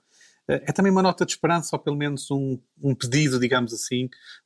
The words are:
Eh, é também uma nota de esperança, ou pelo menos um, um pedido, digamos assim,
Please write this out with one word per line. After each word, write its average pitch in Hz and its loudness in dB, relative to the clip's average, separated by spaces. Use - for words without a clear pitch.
Eh, 143 0
é 151 0
também 196 2
uma 190 4
nota 180 2
de - -4
esperança, 165 0
ou 147 -8
pelo 143 -2
menos 147 -4
um, 135 -2
um 139 2
pedido, 131 2
digamos 123 2
assim, 123 -4